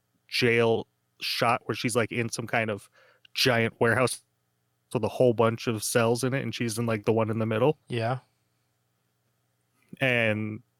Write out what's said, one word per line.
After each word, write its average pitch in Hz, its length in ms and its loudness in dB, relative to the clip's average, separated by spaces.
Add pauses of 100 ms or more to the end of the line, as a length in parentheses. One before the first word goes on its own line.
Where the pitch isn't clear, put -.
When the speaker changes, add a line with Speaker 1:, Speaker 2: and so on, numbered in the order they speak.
(280)
Speaker 1:
jail 117 600 2 (340)
shot - 440 0
where 117 100 -4
she's, 110 200 -4
like, 113 160 0
in 117 160 -4
some 110 200 -8
kind 110 240 -2
of 101 180 -10 (460)
giant 117 440 0
warehouse 120 440 2 (720)
with 113 100 -2
a - 40 0
whole 123 260 2
bunch 113 340 0
of 110 160 -2
cells 117 400 0
in 127 100 -2
it, 135 80 -4
and 117 140 -8
she's 113 240 -4
in, 117 80 -2
like, 110 180 -4
the 113 80 2
one 110 160 0
in 113 80 -4
the 113 80 -2
middle. 113 320 0 (100)
Speaker 2:
Yeah. 120 320 -4 (1800)
Speaker 1:
And 110 600 0 (180)